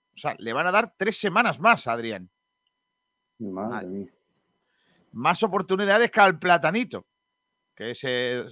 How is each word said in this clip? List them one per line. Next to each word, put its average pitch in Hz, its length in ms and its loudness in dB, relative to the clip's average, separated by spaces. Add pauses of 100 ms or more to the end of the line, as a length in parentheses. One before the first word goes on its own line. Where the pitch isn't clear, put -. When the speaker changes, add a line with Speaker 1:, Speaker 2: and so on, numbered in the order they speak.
(140)
Speaker 1:
O - 40 -20
sea, 143 200 -6
le 113 140 -6
van 160 160 0
a - 20 2
dar 214 260 0
tres 202 220 -2
semanas 196 400 0
más 208 300 2
a 117 60 0
Adrián. 110 360 -8 (1080)
Speaker 2:
Madre 98 280 -8
Speaker 1:
Madre. 107 200 -8
Speaker 2:
mía. 98 180 -10 (1040)
Speaker 1:
Más 151 320 0
oportunidades 196 720 2
que 220 80 2
al 190 180 6
Platanito, 175 680 0 (720)
que 117 220 -8
se 123 560 -2